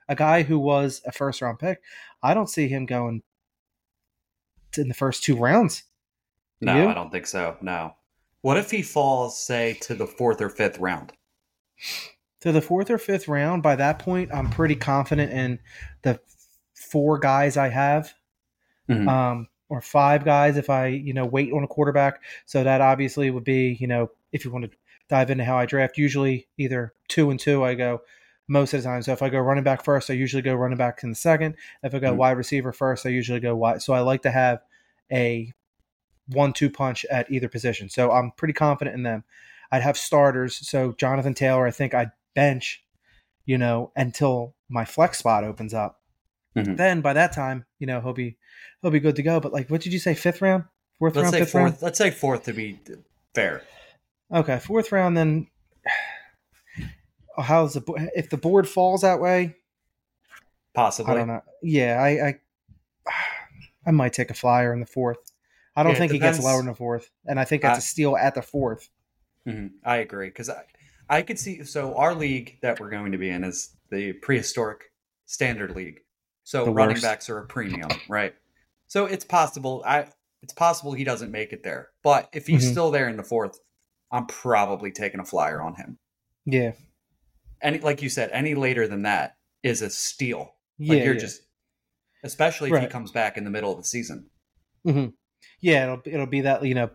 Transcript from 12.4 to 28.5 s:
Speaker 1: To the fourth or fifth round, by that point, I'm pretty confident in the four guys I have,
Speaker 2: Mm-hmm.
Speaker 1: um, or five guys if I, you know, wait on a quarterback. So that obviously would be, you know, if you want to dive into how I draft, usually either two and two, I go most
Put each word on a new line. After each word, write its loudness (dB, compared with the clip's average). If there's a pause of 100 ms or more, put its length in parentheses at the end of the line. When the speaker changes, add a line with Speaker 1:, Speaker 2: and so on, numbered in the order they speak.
Speaker 1:
To 0
the 4
fourth 0
or 0
fifth -4
round, -2
by 4
that 0
point, -4
I'm -2
pretty 2
confident 0
in -2 (440)
the 2 (560)
four 0
guys 4
I 2
have, 0 (760)
Speaker 2:
Mm-hmm. 2
Speaker 1:
um, 0 (220)
or -6
five 4
guys 4
if -2
I, 2
you -4
know, -2
wait 0
on 0
a -4
quarterback. 2 (240)
So 0
that 4
obviously 2
would -4
be, 0
you -4
know, 0 (200)
if -6
you -10
want -8
to -12 (380)
dive 4
into 0
how 2
I 2
draft, 0
usually 0 (100)
either -4 (140)
two 4
and -2
two, 2
I 2
go -2 (460)
most 2